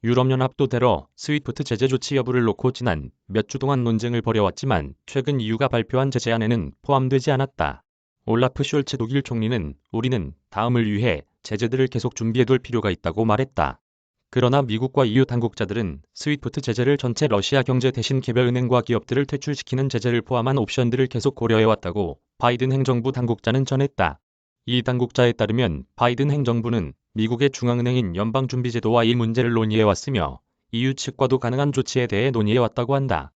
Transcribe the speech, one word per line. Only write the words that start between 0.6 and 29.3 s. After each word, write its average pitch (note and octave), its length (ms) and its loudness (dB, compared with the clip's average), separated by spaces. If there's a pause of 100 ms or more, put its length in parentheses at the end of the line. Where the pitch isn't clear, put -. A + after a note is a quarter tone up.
테러, A#2 480 0
스위프트 D3 480 -4
제재 B2 240 -2
조치 C3 300 -2
여부를 B2 260 0
놓고 A2+ 280 0
지난 E2+ 380 -4 (180)
몇 G#2 200 -2
주 - 100 -10
동안 C3 280 0
논쟁을 A#2 360 0
벌여왔지만 G#2 720 0 (100)
최근 C3+ 340 -2
이유가 A2+ 300 -2
발표한 B2+ 420 0
제재안에는 A2+ 720 0
포함되지 C3 500 0
않았다. C3 540 -2 (400)
올라프 B2+ 380 0
숄츠 C#3 360 -2
독일 B2+ 240 -2
총리는 A2 520 -4 (180)
"우리는 A2+ 400 -2 (160)
다음을 A#2 420 0
위해 G2+ 300 -2 (220)
제재들을 A#2+ 440 -2
계속 B2 280 -4
준비해둘 A#2+ 440 2
필요가 A2 320 -2
있다"고 E2+ 320 -2
말했다. G#2+ 560 0 (500)
그러나 B2+ 320 2
미국과 B2+ 440 0
이유 B2 200 4
당국자들은 G#2+ 760 -4 (120)
스위프트 - 460 -6
제재를 B2+ 380 0
전체 B2+ 300 -2
러시아 A#2+ 360 2
경제 B2+ 280 2
대신 B2+ 280 -2
개별 B2 280 2
은행과 B2 340 2
기업들을 A#2+ 440 0
퇴출시키는 C#3 640 -4
제재를 A#2+ 340 0
포함한 B2 360 0
옵션들을 B2 500 0
계속 B2 280 0
고려해왔다고 A2 840 2 (180)
바이든 B2 360 0
행정부 C3 400 0
당국자는 B2 500 0
전했다. C3 560 0 (460)
이 B2 160 0
당국자에 B2 500 2
따르면 G#2+ 540 0 (100)
바이든 B2 340 2
행정부는 A#2 640 0 (220)
미국의 A#2 380 0
중앙은행인 A#2+ 680 -2
연방준비제도와 A#2 880 0
이 A#2+ 100 4
문제를 A#2+ 380 0